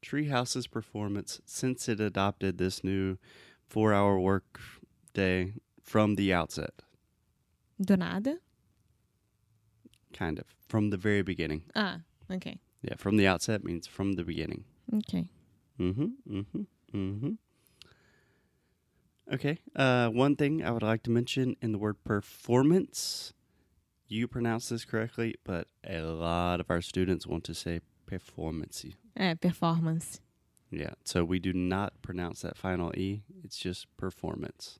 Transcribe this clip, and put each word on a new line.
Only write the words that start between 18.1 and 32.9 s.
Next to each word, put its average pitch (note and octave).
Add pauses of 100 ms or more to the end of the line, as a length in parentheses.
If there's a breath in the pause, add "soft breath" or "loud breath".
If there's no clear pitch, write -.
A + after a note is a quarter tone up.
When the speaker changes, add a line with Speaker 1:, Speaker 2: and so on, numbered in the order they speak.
Speaker 1:
Okay, C#3+ (180)
uh, B2
one B2+
thing D3+
I -
would A#2
like A2
to B2
mention B2
in A2+
the G#2
word G#2
performance, - (760)
you A2+
pronounce A#2
this A#2
correctly, A2+
but F2 (200)
a E2+
lot E2+
of E2+
our F2
students F#2
want E2
to E2
say E2+ (240)
performance. - (320)
Speaker 2:
É, E3+
performance. E3 (500)
Speaker 1:
Yeah, D#2 (100)
so F2
we F#2
do F#2
not F2+
pronounce F2+
that E2+
final F2+